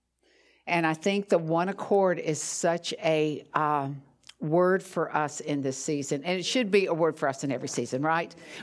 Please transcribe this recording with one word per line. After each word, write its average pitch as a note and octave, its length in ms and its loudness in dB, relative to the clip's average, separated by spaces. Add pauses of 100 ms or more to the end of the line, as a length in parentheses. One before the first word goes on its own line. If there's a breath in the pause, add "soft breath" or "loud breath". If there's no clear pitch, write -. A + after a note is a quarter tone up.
(680 soft breath)
And E3+ 180 2
I D#3+ 80 0
think G3 360 0
the F3+ 100 6
one E3 300 0
accord F#3+ 500 2
is D3+ 220 -2
such - 520 -2 (100)
a, D#3 500 2
uh, D3 360 2 (500)
word F3+ 440 2
for E3+ 320 -2
us D3+ 240 -2
in D3 220 -4
this C3+ 160 -4
season. C#3+ 480 -4
And F3+ 120 0
it F3 60 -4
should A#3 260 0
be F#3+ 180 4
a E3 60 -2
word D#3+ 240 2
for D3 120 0
us C3+ 160 -4
in C#3 60 -2
every B2+ 180 -4
season, B2+ 320 -2
right? D#3+ 340 0 (280 loud breath)